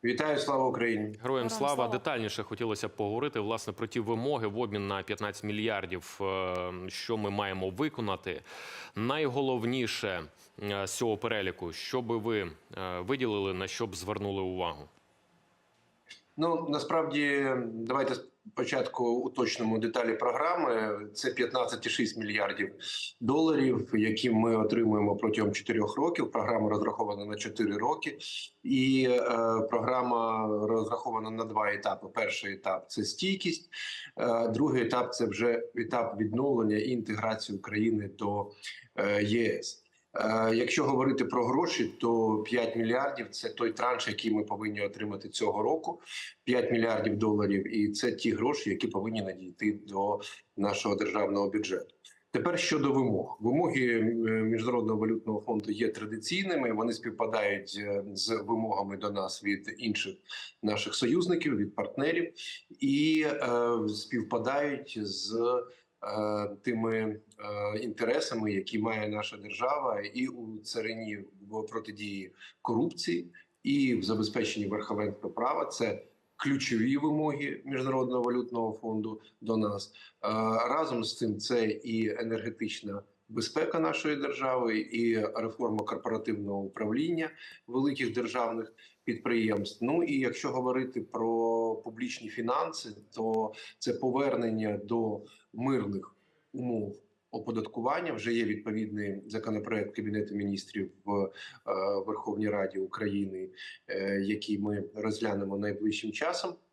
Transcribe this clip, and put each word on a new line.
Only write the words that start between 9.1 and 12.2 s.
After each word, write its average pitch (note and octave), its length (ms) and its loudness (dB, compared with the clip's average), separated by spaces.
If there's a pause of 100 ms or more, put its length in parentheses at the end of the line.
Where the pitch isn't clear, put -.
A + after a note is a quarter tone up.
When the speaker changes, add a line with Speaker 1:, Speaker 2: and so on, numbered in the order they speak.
Speaker 2:
е, G2+ 240 -2
з - 100 -6
цього A2+ 200 0
переліку, F#2+ 560 -4
що - 300 -4
би A#2 140 -2
ви, A2 240 0